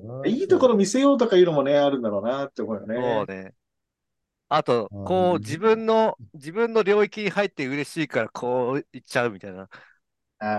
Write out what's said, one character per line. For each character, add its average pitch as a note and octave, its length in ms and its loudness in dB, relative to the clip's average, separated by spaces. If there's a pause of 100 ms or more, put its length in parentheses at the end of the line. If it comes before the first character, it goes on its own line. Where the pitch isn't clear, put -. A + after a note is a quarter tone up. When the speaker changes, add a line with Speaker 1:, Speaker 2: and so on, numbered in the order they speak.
(220)
Speaker 1:
な。 D#3 60 -4
Speaker 2:
い B3+ 140 -2
い G4 40 -4
と F#4 120 4
こ B3+ 100 6
ろ A#3 60 4
見 G3+ 100 4
せ B3+ 160 0
よ C#4 140 6
う B3 40 2
と A#3 80 2
か G3+ 100 2
い F3+ 60 8
う F3 40 8
の E3+ 60 0
も C#3+ 100 2
ね、 C#3+ 160 2
あ C#3+ 100 4
る C#3 120 0
ん - 20 -6
だ A2 80 -2
ろ G2+ 100 -2
う - 20 -2
な C3 220 -2
っ C3 80 -10
て - 80 -10
思 G#2+ 140 -6
う - 20 -4
よ G2+ 100 -14
ね。 A2 100 -6
Speaker 3:
そ A#2+ 260 -2
う G2 40 -6
ね。 F#2+ 280 -14 (960)
あ D3+ 120 2
と、 A#2+ 300 0
Speaker 1:
あ - 20 -14
ー。 G2+ 120 -10
Speaker 3:
こ F3+ 300 2
う、 - 20 -6
自 A2 180 -6
分 A3 300 2
の、 A3 320 2 (160)
自 D3 180 -14
分 A3+ 220 -2
の A3 80 4
領 G#3 200 4
域 G#3 200 -2
に G3+ 80 -2
入 G3+ 160 0
っ - 20 -16
て D3 180 -6
嬉 C#3+ 240 -6
し - 120 -18
い D3 60 -4
か - 120 0
ら、 A2 80 -2
こ B2 480 -2
う C#3+ 160 -6
言 C3 80 -16
っ - 40 -20
ち - 140 -4
ゃ A#2+ 80 2
う A#2 40 -2
み G2 100 -10
た G2+ 80 -16
い G2 60 -12
な。 F#2+ 160 -16 (680)
Speaker 2:
あ G#2+ 60 -10
ー、 G#2+ 40 -4 (100)